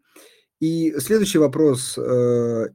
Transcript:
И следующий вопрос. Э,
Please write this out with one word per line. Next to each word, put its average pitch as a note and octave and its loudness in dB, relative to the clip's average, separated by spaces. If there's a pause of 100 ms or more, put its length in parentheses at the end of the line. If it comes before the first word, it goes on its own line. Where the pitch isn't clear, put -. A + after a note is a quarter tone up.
(600)
И D#3+ 0
следующий G3 0
вопрос. C#3+ 2
Э, A#2+ 0